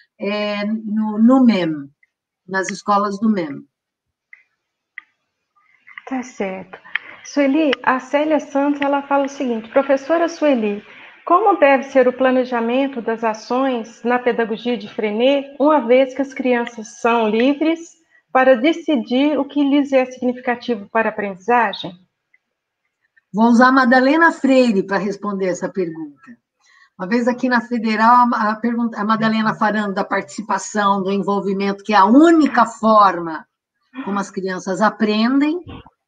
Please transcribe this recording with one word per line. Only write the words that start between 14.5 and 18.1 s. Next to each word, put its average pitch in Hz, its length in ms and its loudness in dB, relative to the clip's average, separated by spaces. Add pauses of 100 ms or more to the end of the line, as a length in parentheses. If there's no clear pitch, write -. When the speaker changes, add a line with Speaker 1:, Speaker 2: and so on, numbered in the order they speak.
Speaker 2:
de 202 160 -12
Freinet, 247 680 -2
uma 294 280 2
vez 262 280 4
que - 60 -4
as 277 140 -6
crianças 240 680 -4
são 233 280 0
livres 294 640 0 (400)